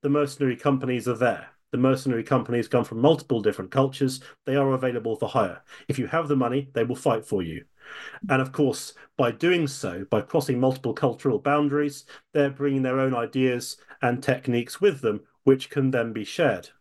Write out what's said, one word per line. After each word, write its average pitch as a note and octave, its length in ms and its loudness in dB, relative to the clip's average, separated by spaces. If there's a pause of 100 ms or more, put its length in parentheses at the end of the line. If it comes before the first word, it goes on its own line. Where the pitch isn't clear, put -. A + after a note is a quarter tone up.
The C#3+ 80 0
mercenary C#3 460 0
companies B2+ 520 0
are A#2+ 80 0
there. A2+ 320 0 (220)
The - 80 -4
mercenary B2+ 460 2
companies A#2+ 440 0
come A#2+ 160 2
from A2+ 160 -6
multiple C3+ 400 2
different G2+ 300 -2
cultures. C3+ 500 0 (240)
They C3+ 120 0
are C3+ 160 2
available A#2+ 440 -2
for A2 120 -4
hire. F#2+ 340 -2 (260)
If C3+ 100 -2
you A#2+ 100 -2
have D#3+ 200 -2
the C#3+ 80 2
money, C3 380 0
they A#2 100 2
will A#2+ 120 -2
fight A2+ 280 0
for G2+ 160 -2
you. E2 240 -8 (640)
And C3 140 2
of C3 100 -4
course, - 400 0 (240)
by A#2+ 140 2
doing E3+ 360 0
so, G2 440 -8
by G#2+ 100 2
crossing C#3 400 -2
multiple C3 320 0
cultural B2 460 0
boundaries, D3 680 0 (300)
they're C#3+ 160 4
bringing C3+ 320 -2
their C3 180 0
own C3 140 2
ideas B2 640 -2 (240)
and B2 200 0
techniques B2 600 -2
with F3 180 2
them, G#2+ 200 -2 (240)
which C3+ 260 4
can C3 200 0
then A#2 220 -2
be G#2+ 120 -8
shared. A2+ 440 -2 (120)